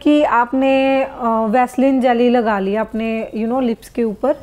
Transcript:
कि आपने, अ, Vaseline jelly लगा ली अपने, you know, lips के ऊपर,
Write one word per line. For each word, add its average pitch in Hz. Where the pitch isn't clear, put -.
कि 294
आपने, 269
अ, 226
Vaseline 254
jelly 240
लगा 226
ली 196
अपने, 220
you 220
know, 262
lips 226
के 240
ऊपर, 226